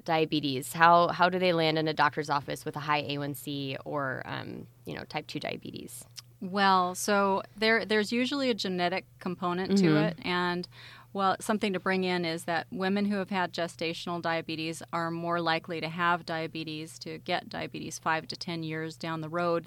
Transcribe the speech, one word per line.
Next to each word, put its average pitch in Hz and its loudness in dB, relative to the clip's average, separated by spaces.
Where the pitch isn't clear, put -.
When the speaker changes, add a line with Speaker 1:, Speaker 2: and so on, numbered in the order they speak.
Speaker 1:
diabetes? 151 0
How, 170 8
how 175 4
do 180 0
they 180 4
land 160 4
in 156 2
a 156 0
doctor's 147 2
office 143 -2
with 156 -6
a 147 -6
high 147 0
A 143 -4
one 143 -4
C 139 -6
or, 139 -4
um, - -8
you - -10
know, - -8
type - -8
two - -8
diabetes? - -10
Speaker 2:
Well, 190 2
so 202 2
there, 220 2
there's 208 0
usually 254 0
a - 2
genetic 180 -2
component 180 0
to 185 6
Speaker 1:
Mm-hmm. 156 6
Speaker 2:
it, 160 -2
and, 180 0
well, 190 2
something 214 0
to 180 -2
bring 190 0
in 180 0
is 165 -4
that 170 -2
women 196 0
who 208 0
have 190 -2
had 180 0
gestational 170 -4
diabetes 160 -4
are 165 -2
more 170 -2
likely 165 -2
to 156 -6
have 175 0
diabetes, 160 -6
to 160 -12
get 170 -4
diabetes 156 -8
five 160 -2
to 156 -8
ten 165 -8
years 160 -6
down 165 -6
the 156 -8
road 170 0